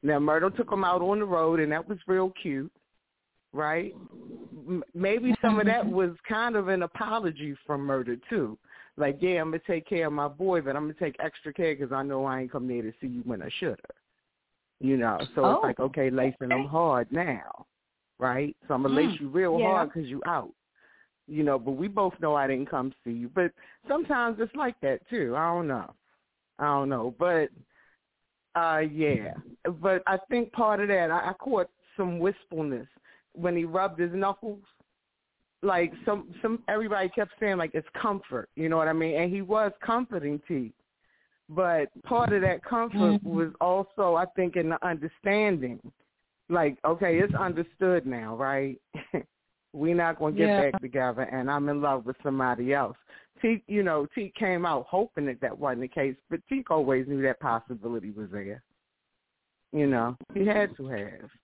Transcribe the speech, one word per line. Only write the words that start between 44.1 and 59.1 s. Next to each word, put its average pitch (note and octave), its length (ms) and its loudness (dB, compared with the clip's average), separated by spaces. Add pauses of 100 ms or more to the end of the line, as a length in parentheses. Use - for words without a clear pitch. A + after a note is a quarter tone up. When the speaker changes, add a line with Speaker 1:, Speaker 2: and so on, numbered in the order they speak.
Speaker 1:
I F3 100 2 (100)
think, F3+ 220 0
in D#3+ 120 0
the E3 160 -2
understanding. E3+ 920 0 (720)
Like, D#3+ 360 2
okay, E3+ 340 4
it's G3+ 140 4
understood F3 720 0
now, A2+ 300 -6
right? C3+ 440 -2 (340)
<laughs> D#3 120 -4 (480)
We're D#3 220 2
not E3 240 2
gonna D3+ 160 0
get - 120 4
Speaker 2:
Yeah. G3 240 4
Speaker 1:
back B2 100 -4
together, B2+ 420 -2
and B2+ 280 -4
I'm C#3+ 180 0
in D3 120 0
love C3+ 240 0
with B2+ 180 -6
somebody C3 500 0
else. C3+ 240 0 (440)
T, A3+ 260 2
you G#3 160 0
know, D3+ 220 2 (100)
T G3+ 220 -6
came F3+ 280 0
out D#3+ 220 0
hoping F3+ 380 -2
that B2+ 160 -4
that A2+ 160 -2
wasn't B2+ 240 -2
the C3 60 -4
case, C3+ 280 -2 (140)
but E3 180 -4
T C4+ 220 -2
always C3+ 380 2
knew C#3 160 -2
that C3 160 0
possibility A#2 720 -4
was G#2 200 -10
there. G2+ 320 -10 (1080)